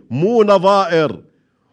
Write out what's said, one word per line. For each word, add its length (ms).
مو 320
نظائر، 800